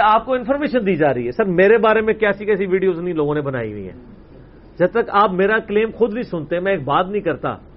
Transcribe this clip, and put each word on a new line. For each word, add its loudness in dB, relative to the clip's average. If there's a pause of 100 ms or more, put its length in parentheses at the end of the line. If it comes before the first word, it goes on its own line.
آپ 4
کو 0
انفارمیشن -2
دی 2
جا 2
رہی -4
ہے۔ -4
سر -2
میرے 4
بارے 4
میں 0
کیسی -2
کیسی 0
ویڈیوز 0
نہیں -4
لوگوں 0
نے -2
بنائی -4
ہوئی -10
ہیں۔ -18 (760)
جب 2
تک -2
آپ 2
میرا 2
کلیم -2
خود 0
نہیں -6
سنتے، -4
میں 0
ایک -2
بات 0
نہیں -4
کرتا، -4 (200)